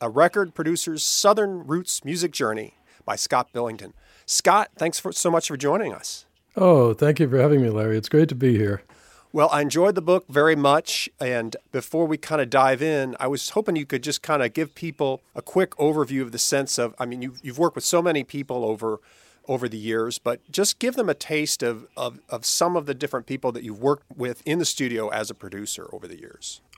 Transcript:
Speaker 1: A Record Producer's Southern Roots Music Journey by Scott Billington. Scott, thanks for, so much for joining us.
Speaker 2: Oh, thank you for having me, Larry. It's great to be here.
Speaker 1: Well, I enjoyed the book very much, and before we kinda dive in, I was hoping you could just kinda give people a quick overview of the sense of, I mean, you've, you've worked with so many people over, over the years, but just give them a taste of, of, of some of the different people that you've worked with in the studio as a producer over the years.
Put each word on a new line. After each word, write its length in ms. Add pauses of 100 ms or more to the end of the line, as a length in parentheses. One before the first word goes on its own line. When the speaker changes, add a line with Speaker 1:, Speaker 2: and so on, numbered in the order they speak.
Speaker 1:
A 80
Record 460
Producer's 480
Southern 640
Roots 380
Music 280
Journey 440 (280)
by 120
Scott 360
Billington. 400 (320)
Scott, 520
thanks 220
for, 140
so 180
much 180
for 80
joining 360
us. 320 (320)
Speaker 2:
Oh, 380
thank 260
you 80
for 100
having 220
me, 100
Larry. 280
It's 100
great 220
to 40
be 220
here. 260 (480)
Speaker 1:
Well, 220
I 80
enjoyed 340
the 60
book 300
very 260
much, 500 (140)
and 340 (160)
before 360
we 100
kinda 300
dive 340
in, 400
I 60
was 240
hoping 260
you 80
could 180
just 200
kinda 260
give 260
people 460 (140)
a 80
quick 300
overview 500
of 100
the 60
sense 400
of, 200
I 60
mean, 160
you've, 220
you've 160
worked 160
with 100
so 160
many 240
people 400
over, 360 (460)
over 220
the 80
years, 420
but 220 (100)
just 280
give 180
them 140
a 40
taste 480
of, 320
of, 260 (100)
of 160
some 280
of 120
the 80
different 320
people 260
that 100
you've 200
worked 240 (100)
with 300
in 120
the 60
studio 440
as 200
a 60
producer 580
over 160
the 100
years. 440 (160)